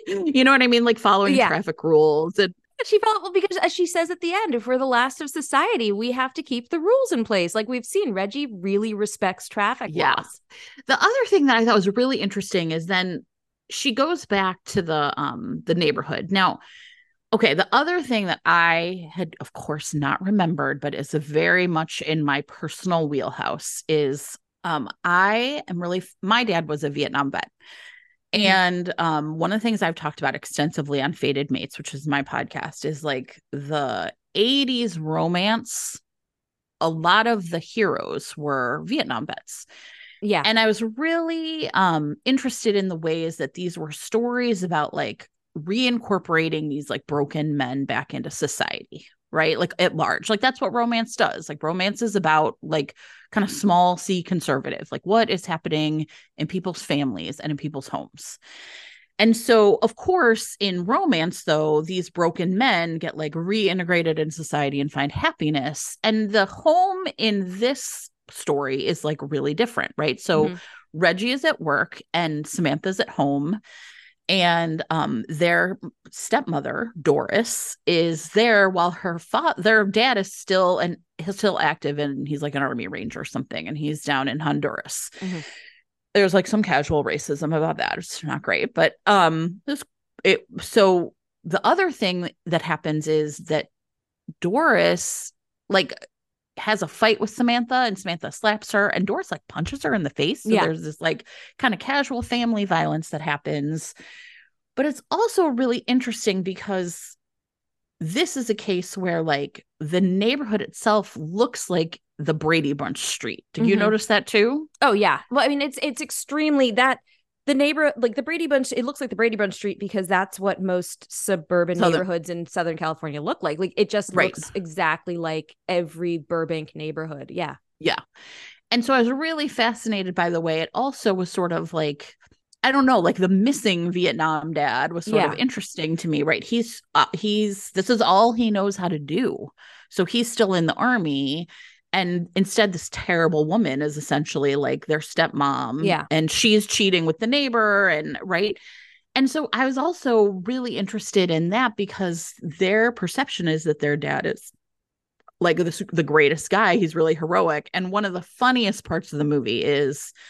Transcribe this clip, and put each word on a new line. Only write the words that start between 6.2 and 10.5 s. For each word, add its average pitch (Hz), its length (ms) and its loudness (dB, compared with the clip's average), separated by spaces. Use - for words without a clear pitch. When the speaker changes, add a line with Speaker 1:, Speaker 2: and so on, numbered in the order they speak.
Speaker 2:
to 320 80 -8
keep 240 260 -4
the 339 120 -2
rules 480 320 4
in 233 120 0
place." 185 300 0
Like, 220 140 -2
we've 247 180 -6
seen 381 260 0
Reggie 208 340 -4
really 202 460 -2
respects 202 560 -4
traffic 214 460 -4
Speaker 1:
Yeah. - 220 2
Speaker 2:
laws. - 240 -10